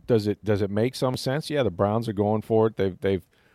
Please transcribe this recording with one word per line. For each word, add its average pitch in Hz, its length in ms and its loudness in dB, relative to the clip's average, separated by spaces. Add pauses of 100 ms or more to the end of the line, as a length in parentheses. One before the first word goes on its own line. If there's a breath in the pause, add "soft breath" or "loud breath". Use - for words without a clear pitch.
does 107 200 2
it, 104 160 -2
does 101 180 0
it 98 80 -2
make 107 240 0
some 131 220 -2
sense? 135 340 -4
Yeah, 147 140 0
the 101 80 0
Browns 107 380 0
are 110 40 -2
going 104 280 0
for 113 260 2
it. 107 80 -6
They've, 95 240 -2
they've 98 260 -2 (300 soft breath)